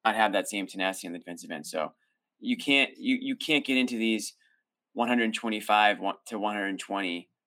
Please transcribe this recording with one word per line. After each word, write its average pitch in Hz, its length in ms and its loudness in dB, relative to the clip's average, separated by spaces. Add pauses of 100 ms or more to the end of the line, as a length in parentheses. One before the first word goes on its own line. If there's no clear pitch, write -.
not 110 100 4
have 107 180 4
that 92 160 0
same 98 180 -4
tenacity 92 400 -4
on 85 60 -8
the 87 60 -10
defensive 85 320 -12
end. 76 160 -10
So 78 260 -4 (460)
you 120 180 -2
can't, 139 400 2
you, 127 240 0
you 135 140 -4
can't 147 300 0
get 131 120 2
into 123 200 0
these 110 360 0 (600)
one 117 160 0
hundred 117 240 2
twenty-five 104 680 2
one, 95 160 -2 (120)
to 110 120 -6
one 104 160 -2
hundred 98 240 -2
twenty 92 500 -4 (180)